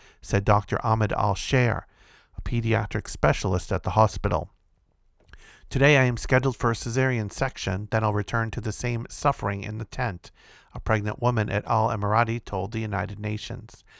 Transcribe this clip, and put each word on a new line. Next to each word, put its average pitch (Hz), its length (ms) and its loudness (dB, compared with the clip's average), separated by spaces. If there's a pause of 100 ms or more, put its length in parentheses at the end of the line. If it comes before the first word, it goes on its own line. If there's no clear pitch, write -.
(200)
said 101 240 0
Doctor 107 400 4
Ahmed 110 280 2
Al-Sher, 107 720 0 (500)
a - 60 -10
pediatric 113 680 0
specialist - 640 0
at 90 100 -2
the 92 80 -4
hospital. 104 600 2 (1200)
"Today 139 280 6
I 131 60 6
am 120 120 2
scheduled 127 400 2
for 117 140 2
a 113 40 2
cesarean 120 560 0
section, 104 600 -4
then 110 120 2
I'll 107 100 2
return 107 400 0
to - 80 -6
the 110 120 -4
same 120 380 -4
suffering 101 520 -2
in 110 160 -8
the 110 60 -6
tent," 110 460 -6 (420)
a 117 80 -10
pregnant 107 400 0
woman 120 300 2
at 104 160 -2
Al 113 220 2
Emirati 113 560 0
told 98 280 -6
the 113 80 -4
United 101 380 -4
Nations. 107 640 -8 (160)